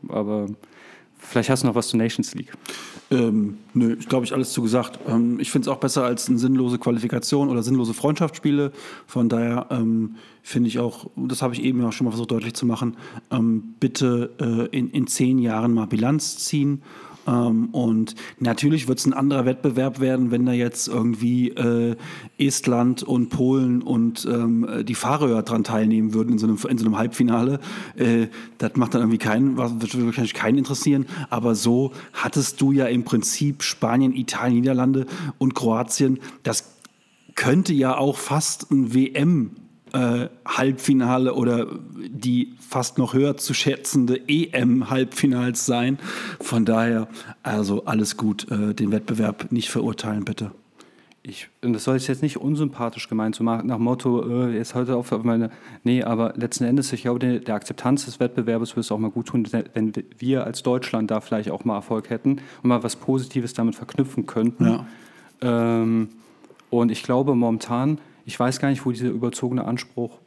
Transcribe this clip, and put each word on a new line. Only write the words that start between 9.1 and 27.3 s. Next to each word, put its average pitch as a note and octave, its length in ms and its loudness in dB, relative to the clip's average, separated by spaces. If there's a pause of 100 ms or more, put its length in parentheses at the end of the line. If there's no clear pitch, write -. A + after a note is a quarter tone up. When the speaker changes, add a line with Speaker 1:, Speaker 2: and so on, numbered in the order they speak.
Speaker 2:
daher, A#2 400 0
ähm, A2+ 460 0 (260)
finde A#2+ 280 0
ich A#2 100 -4
auch, A#2+ 360 -4
das B2+ 260 -4
habe B2 120 -2
ich A#2+ 80 -6
eben B2+ 200 0
ja A2+ 100 0
schon B2 140 -2
mal A#2+ 60 0
versucht A2+ 200 -4
deutlich A2+ 220 -2
zu - 120 -4
machen, A#2 300 -2 (360)
ähm, A2+ 480 0
bitte, B2 600 0
äh, A#2+ 380 0
in, B2 120 -2
in C3 180 -2
zehn B2+ 320 2
Jahren A#2 340 2
mal A2 140 2
Bilanz B2+ 500 0
ziehen. C#3+ 440 0 (460)
Ähm, A#2+ 460 2
und A2+ 420 0 (240)
natürlich B2+ 480 2
wird's B2+ 180 0
ein C3+ 60 4
anderer C3+ 340 2
Wettbewerb B2+ 540 0
werden, B2+ 320 2
wenn B2 140 2
da B2+ 80 2
jetzt A#2+ 340 0
irgendwie, A#2+ 600 2
äh, A#2 480 2 (400)
Estland B2 680 2
und B2 240 0
Polen B2+ 540 2
und, A#2 440 0
ähm, A#2 400 2
äh, A#2 200 -4
die A2+ 100 -4
Färöer B2 480 2
dran A2+ 220 0
teilnehmen A2 480 2
würden A2+ 180 0
in A#2 60 2
so A2 100 2
einem, A2 100 2 (120)
in C3 80 0
so A2+ 80 0
einem G#2+ 120 2
Halbfinale. A#2+ 640 2 (380)